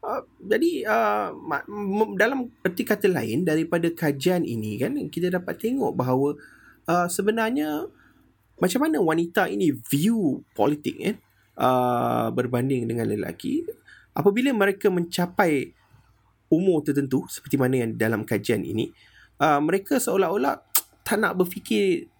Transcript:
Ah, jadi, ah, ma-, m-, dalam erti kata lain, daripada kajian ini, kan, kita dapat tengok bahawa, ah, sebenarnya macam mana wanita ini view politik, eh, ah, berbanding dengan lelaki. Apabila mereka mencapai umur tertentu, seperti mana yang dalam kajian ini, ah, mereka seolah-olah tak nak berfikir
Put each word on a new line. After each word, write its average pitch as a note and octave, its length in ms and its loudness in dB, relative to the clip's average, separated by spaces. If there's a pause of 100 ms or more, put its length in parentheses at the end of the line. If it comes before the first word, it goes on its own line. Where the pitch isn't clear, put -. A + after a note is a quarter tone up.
Ah, - 240 -8 (160)
jadi, A#3 480 0
ah, G#3 480 2
ma-, D#3 320 -4
m-, G#3 480 -2
dalam A#3+ 320 0 (160)
erti F3+ 160 -2
kata G#3+ 240 -2
lain, D3 400 0
daripada E3 480 0
kajian E3+ 480 0
ini, A2 400 -4
kan, B3 160 -2 (160)
kita F3+ 160 -2
dapat F3+ 320 -6
tengok A#3+ 320 -2
bahawa, C3 400 0 (560)
ah, F3 160 2
sebenarnya A3+ 800 -2 (720)
macam B3+ 320 0
mana D#4 80 2
wanita E3+ 560 2
ini G3 160 2
view D3 720 0 (160)
politik, D3 400 0
eh, - 240 -4 (400)
ah, A#2+ 720 2
berbanding B2 560 -2
dengan A#2 160 -2
lelaki. A2 560 -4 (560)
Apabila G3+ 320 4
mereka G3+ 400 2
mencapai F3 880 0 (760)
umur E3+ 320 4
tertentu, C#3 480 -2
seperti - 240 -6
mana B2+ 300 2
yang A2+ 80 -4
dalam A2 320 0
kajian G#2+ 400 0
ini, G#2+ 240 -2 (480)
ah, D3 240 4
mereka G3 400 0
seolah-olah G3 640 0 (400)
tak G#3+ 160 0
nak F#3 160 0
berfikir F#3 720 0 (100)